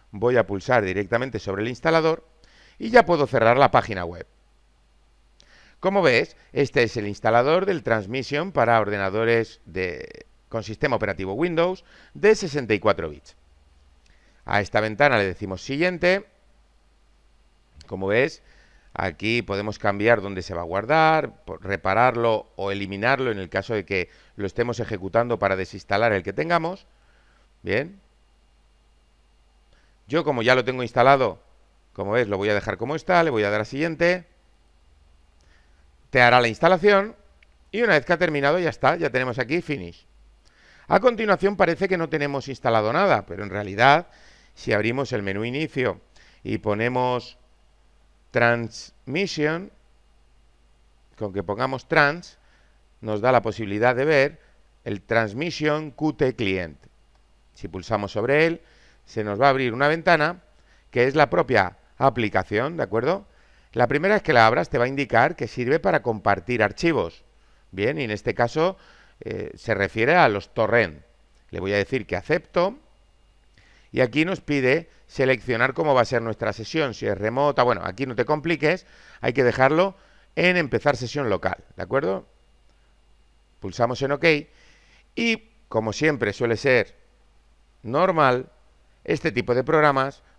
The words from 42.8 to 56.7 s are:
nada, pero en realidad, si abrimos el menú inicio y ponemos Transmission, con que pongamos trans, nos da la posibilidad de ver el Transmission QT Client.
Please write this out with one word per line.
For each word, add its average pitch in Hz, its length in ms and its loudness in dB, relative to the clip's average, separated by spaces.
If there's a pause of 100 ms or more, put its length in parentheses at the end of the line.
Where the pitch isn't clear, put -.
nada, 151 320 0
pero 92 160 -12
en 101 80 -10
realidad, 104 560 2 (480)
si - 180 -6
abrimos 117 420 -2
el 104 100 -4
menú 98 220 -6
inicio 127 540 -4 (440)
y 107 160 -4
ponemos 123 800 -2 (880)
Transmission, 147 1400 -2 (1500)
con 101 140 -6
que 98 100 -4
pongamos 123 440 -4
trans, 156 520 0 (600)
nos 107 220 -6
da 123 100 4
la 120 120 4
posibilidad 110 520 -2
de 131 100 -2
ver 147 360 2 (440)
el 101 180 -8
Transmission 147 880 -2
QT 143 440 -2
Client. 92 440 -4 (760)